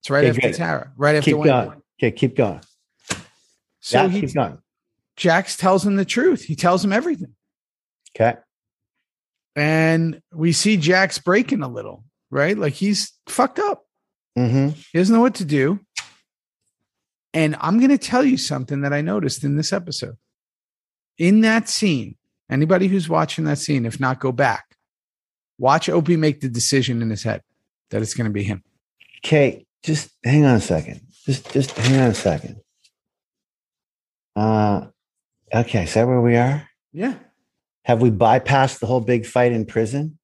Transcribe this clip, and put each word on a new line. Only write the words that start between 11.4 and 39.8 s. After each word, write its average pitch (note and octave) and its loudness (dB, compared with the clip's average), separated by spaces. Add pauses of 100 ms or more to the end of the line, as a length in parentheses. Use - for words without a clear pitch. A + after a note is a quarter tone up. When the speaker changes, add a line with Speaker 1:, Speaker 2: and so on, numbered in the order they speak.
Speaker 1:
a C3 -8
little, A2 -12 (280)
right? D3+ 0
Like, D3+ -2
he's G3 -4 (160)
fucked - -2
up. G#4 -4 (520)
Speaker 2:
Mm-hmm. C3 0 (220)
Speaker 1:
He E3 0
doesn't F#3+ 2
know A3+ 6
what B3 2
to F#3+ -6
do. D3 0 (1500)
And D#3 0
I'm F3 0
gonna C4+ 4
tell B3+ 0
you B3 2
something C#3 -6
that C#3+ -2
I D3 -2
noticed E3 -4
in C#3+ 0
this D#3 -2
episode. F3 -8 (1000)
In G3 4
that A3 2
scene, D3 -2 (340)
anybody E3 2
who's F3+ -2
watching D#3+ -2
that D3 -2
scene, C3 -2
if A2+ -8
not, C3 -2
go C3 -2
back. B2 -2 (840)
Watch C#3 2
Opie E3+ 2
make D#3 0
the C3+ -6
decision A#2+ -2
in A2+ -2
his G#2+ -6
head G#2 -4 (480)
that G#2+ -2
it's G#2+ -6
gonna A2+ -4
be G2+ -4
him. G2 -6 (640)
Speaker 2:
Okay, C#3+ 2 (180)
just D#3 -4 (140)
hang C#3+ 4
on B2+ 6
a G2+ 4
second. E2 -4 (260)
Just, C3+ -6
just C3+ -2
hang C3 2
on B2 4
a - -2
second. - -4 (1800)
Uh, G#2+ 2 (680)
okay, A2+ 0
is - -8
that A#2+ 4
where B2+ 2
we A#2 4
are? C3+ 0 (240)
Speaker 1:
Yeah. G3+ -6 (720)
Speaker 2:
Have A#2 2
we B2 4
bypassed B2+ 2
the A2+ -8
whole B2+ 0
big A2+ -2
fight B2 0
in A2 -2
prison? C3 -6